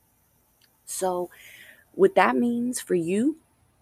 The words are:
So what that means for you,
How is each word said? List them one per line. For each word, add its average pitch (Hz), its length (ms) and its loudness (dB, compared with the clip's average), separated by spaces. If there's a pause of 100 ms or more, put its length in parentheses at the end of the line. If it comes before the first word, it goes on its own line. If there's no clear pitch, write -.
(840)
So 180 460 -6 (640)
what 190 220 4
that 220 220 4
means 240 440 -2
for - 140 -4
you, 196 440 -2 (440)